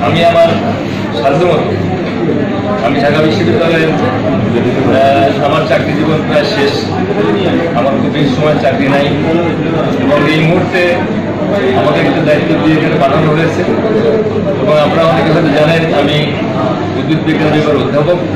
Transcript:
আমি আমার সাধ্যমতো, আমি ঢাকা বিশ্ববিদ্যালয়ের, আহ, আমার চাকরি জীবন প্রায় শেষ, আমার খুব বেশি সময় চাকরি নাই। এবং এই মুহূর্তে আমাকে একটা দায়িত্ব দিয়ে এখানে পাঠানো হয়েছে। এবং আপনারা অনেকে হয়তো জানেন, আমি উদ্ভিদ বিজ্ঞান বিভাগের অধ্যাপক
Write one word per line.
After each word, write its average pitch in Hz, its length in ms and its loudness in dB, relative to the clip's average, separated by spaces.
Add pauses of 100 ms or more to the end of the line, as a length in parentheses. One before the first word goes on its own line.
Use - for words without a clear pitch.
আমি 160 200 2
আমার 659 220 6 (720)
সাধ্যমতো, 156 420 0 (1200)
আমি - 160 0
ঢাকা 226 200 2
বিশ্ববিদ্যালয়ের, 160 680 0
আহ, 139 1600 0
আমার 151 240 0
চাকরি 151 240 0
জীবন 151 340 0
প্রায় - 180 0
শেষ, - 260 0 (1040)
আমার 139 140 0
খুব 139 220 0
বেশি 147 160 0 (120)
সময় 151 200 2
চাকরি 135 260 0
নাই। 139 180 2 (920)
এবং 147 320 2
এই 160 80 2
মুহূর্তে 175 560 2 (840)
আমাকে 151 220 0
একটা 156 260 0
দায়িত্ব 160 400 0
দিয়ে 156 120 4
এখানে - 220 0
পাঠানো 156 320 2
হয়েছে। 165 300 0 (1000)
এবং 151 180 2
আপনারা 165 280 2
অনেকে 160 260 0
হয়তো 165 140 2
জানেন, 156 520 2
আমি 151 320 0 (680)
উদ্ভিদ 147 260 0
বিজ্ঞান 151 260 0
বিভাগের 147 300 0
অধ্যাপক 156 360 0 (180)